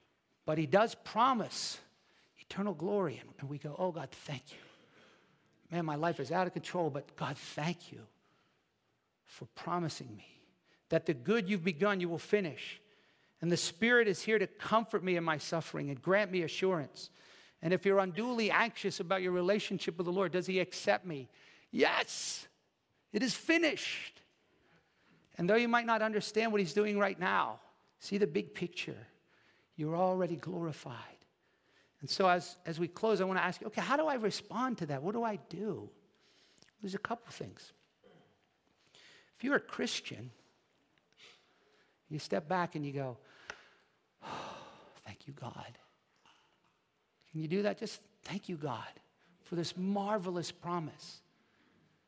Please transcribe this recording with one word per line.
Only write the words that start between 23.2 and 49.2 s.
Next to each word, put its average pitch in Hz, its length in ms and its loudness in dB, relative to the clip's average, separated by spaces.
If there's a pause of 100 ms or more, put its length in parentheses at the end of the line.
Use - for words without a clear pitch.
is 254 120 0
finished. - 880 0 (1200)
And 175 100 0
though 208 80 8
you 240 100 6
might 233 200 4
not 226 160 4
understand 214 500 0
what 208 80 4
he's 165 140 0
doing 208 240 2
right 196 200 2
now, 175 420 0 (380)
see - 200 -4
the 208 80 4
big 170 280 -2
picture. - 520 -8 (680)
You're 156 220 -2
already 185 400 2
glorified. 160 580 -6 (1080)
And 139 80 -6
so 190 180 6
as, 180 280 2 (100)
as 160 120 -6
we 170 100 0
close, 202 340 2
I - 20 2
wanna 185 160 0
ask 180 220 0
you, 220 60 -6
okay, 214 120 -4
how 196 160 2
do 311 100 4
I 285 80 2
respond 233 640 -2
to 170 80 -4
that? 139 160 -2
What 180 100 -2
do 233 120 0
I - 120 -2 (120)
do? 165 420 -6 (920)
There's 190 120 -6
a 196 40 -4
couple - 340 -8
things. - 400 -14 (1600)
If - 80 -12
you're 277 120 2
a - 40 4
Christian, - 680 -6 (1800)
you 151 80 -6
step 170 300 -4
back 180 260 0
and 151 100 -4
you 143 80 -6
go, 135 240 -4 (1080)
"Oh, - 340 -10 (480)
thank - 220 -18
you, 139 60 -12
God." 120 460 -14 (1500)
Can 156 120 -8
you 156 60 -4
do 190 160 2
that? 202 120 0
Just, - 240 -8 (220)
"Thank - 260 -8
you, 180 80 -6
God, 135 320 -6 (540)